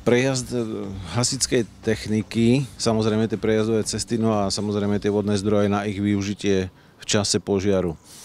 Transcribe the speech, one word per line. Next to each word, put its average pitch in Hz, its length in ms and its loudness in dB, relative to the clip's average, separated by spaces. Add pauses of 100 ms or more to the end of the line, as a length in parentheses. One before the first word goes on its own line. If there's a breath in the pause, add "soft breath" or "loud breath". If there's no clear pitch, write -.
prejazd, 123 480 2
e, 120 160 -4 (480)
hasičskej 123 560 0 (160)
techniky, 113 800 0 (160)
samozrejme 110 480 2
tie 107 80 -4
prejazdové 110 480 2
cesty, 110 320 -4
no 110 160 2
a 101 160 0
samozrejme 104 480 -2
tie 101 160 0
vodné 104 240 0
zdroje 101 320 2
na 101 160 0
ich 101 160 -4
využitie 98 720 0 (260 loud breath)
v - 80 -20
čase 101 320 0
požiaru. 92 560 0
E, - 20 -18 (280 loud breath)